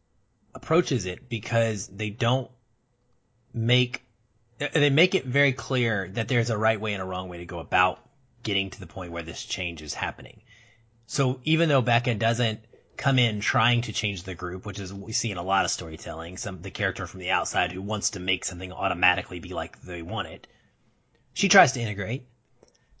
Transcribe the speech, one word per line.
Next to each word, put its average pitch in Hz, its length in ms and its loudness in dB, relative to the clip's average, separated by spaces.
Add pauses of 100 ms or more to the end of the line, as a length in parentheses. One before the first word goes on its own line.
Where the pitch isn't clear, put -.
(540)
approaches 151 520 0
it - 220 -8
because 113 580 0
they 104 240 -6
don't 120 400 0 (1040)
make, 123 480 2 (560)
they 147 320 2
make 165 240 6
it 180 100 0
very 139 280 4
clear 117 640 0
that 113 120 -2
there's 120 240 2
a 107 80 0
right 110 220 2
way 104 140 -2
and 98 80 -4
a 95 40 -4
wrong 92 220 -4
way 87 100 -8
to 87 80 -10
go 87 140 -6
about 90 400 2 (420)
getting 98 280 -2
to - 100 -14
the 95 60 -10
point 90 260 -10
where 85 100 -6
this 82 220 -10
change 85 380 -6
is 76 120 -8
happening. - 460 -8 (680)
So 127 380 0
even 160 240 2
though 139 140 4
Becca 117 320 2
doesn't 110 460 0 (360)
come 135 220 2
in 110 220 2
trying 120 420 4
to 117 100 -6
change 101 300 -4
the 92 120 -8
group, 90 320 -6
which 101 140 -6
is 95 120 -6
what 98 140 -10
we 110 60 -8
see - 180 -2
in 92 80 -6
a 87 40 -4
lot 95 220 2
of 85 60 -2
storytelling, 82 640 -8
some, 92 260 -8
the 95 80 -8
character 95 360 -2
from 92 140 -12
the 90 100 -4
outside 90 420 0
who 92 100 -6
wants 104 280 -2
to 95 100 -6
make 92 240 -2
something 90 280 -8
automatically 90 640 0
be 90 120 -10
like 82 320 -6
they 87 200 -8
want 92 260 -6
it, - 180 -16 (840)
she - 160 2
tries 185 240 8
to - 80 -4
integrate. 104 460 -4 (760)